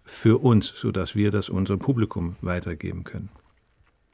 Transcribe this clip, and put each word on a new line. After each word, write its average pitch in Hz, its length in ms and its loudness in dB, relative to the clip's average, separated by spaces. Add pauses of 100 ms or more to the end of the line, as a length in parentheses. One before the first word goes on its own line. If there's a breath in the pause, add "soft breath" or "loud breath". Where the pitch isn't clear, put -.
für - 380 4
uns, 117 260 6
sodass - 460 -4
wir 104 160 2
das 101 200 -2
unserem 95 300 -2
Publikum 101 600 -2
weitergeben 87 640 -6
können. - 260 -12 (840)